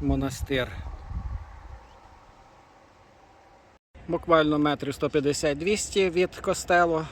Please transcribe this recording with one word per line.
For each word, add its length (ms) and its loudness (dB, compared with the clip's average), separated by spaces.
монастир. 680 -2
Буквально 500 4
метрів 360 0
сто 160 -2
п'ятдесят-двісті 1000 0
від 260 0
костелу. 760 2